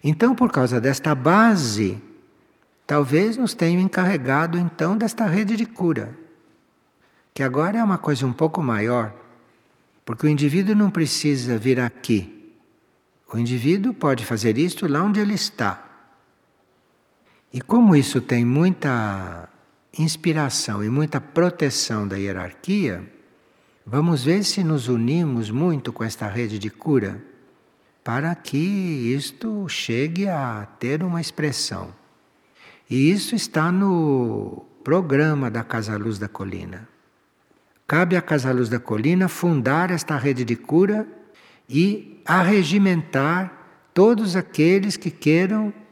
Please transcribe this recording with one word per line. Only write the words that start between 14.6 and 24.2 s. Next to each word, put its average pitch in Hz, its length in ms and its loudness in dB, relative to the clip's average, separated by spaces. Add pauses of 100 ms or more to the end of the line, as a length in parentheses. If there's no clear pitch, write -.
lá 147 160 0
onde 208 160 0
ele 208 140 0
está. - 560 -6 (1600)
E 123 60 -6
como 220 360 6
isso 135 260 4
tem 120 240 0
muita 113 1040 0 (480)
inspiração 151 840 -2
e 107 80 -2
muita 147 300 0
proteção 147 880 -2
da 95 80 -6
hierarquia, 98 880 -4 (840)
vamos 143 380 0